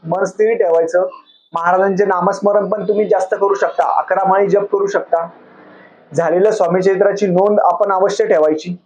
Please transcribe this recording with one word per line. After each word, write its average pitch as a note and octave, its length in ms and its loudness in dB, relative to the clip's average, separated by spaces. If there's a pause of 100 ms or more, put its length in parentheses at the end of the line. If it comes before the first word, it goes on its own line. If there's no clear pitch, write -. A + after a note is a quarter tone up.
मन F3+ 200 -4
स्थिर G#3+ 320 -2
ठेवायचं. E3+ 500 0 (480)
महाराजांचे F#3 500 0
नामस्मरण G3 640 0
पण G3+ 200 -6
तुम्ही G#3 200 -2
जास्त F#3+ 320 0
करू G3 140 0
शकता, F3 440 -2
अकरा F#3+ 300 -2
माळी G3 200 2
जप G3+ 240 0
करू G3+ 140 6
शकता. F3 420 -2 (880)
झालेल्या E3+ 380 2
स्वामी F#3 300 0
चरित्राची G3 440 2
नोंद G3 340 2
आपण - 320 0
अवश्य F#3+ 340 0
ठेवायची. D#3 600 0